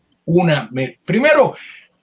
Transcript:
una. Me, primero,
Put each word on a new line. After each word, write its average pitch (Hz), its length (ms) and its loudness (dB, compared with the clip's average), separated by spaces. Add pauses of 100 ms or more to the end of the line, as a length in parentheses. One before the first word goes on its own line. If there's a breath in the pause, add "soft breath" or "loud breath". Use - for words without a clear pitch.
(260)
una. 165 460 0
Me, 131 340 -8
primero, 254 500 2 (480 loud breath)